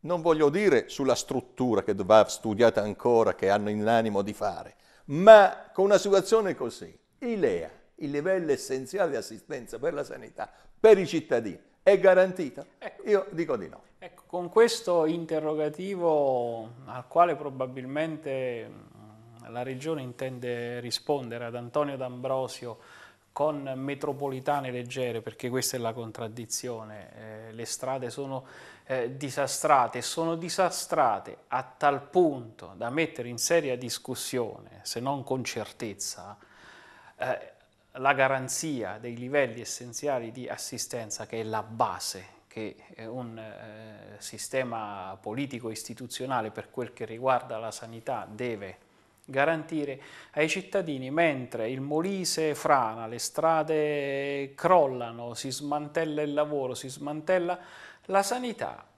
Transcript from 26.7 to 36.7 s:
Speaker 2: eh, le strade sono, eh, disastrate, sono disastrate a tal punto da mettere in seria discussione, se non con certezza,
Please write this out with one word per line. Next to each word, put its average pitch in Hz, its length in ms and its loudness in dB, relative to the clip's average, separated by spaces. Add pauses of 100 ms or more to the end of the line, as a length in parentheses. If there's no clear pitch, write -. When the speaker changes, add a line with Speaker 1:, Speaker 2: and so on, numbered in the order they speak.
Speaker 2:
eh, 113 40 -16
le 117 140 -10
strade 127 440 -6
sono, 135 360 -8 (400)
eh, 131 320 -4
disastrate, 135 840 2
sono 165 340 -2
disastrate 151 1000 0 (100)
a 131 160 -4
tal 139 460 0
punto 123 680 0
da 113 120 -4
mettere 156 380 -4
in 120 120 -8
seria 151 360 2
discussione, 117 1080 -6
se - 160 -6
non 135 240 -4
con 131 200 -4
certezza, 101 920 -8 (800)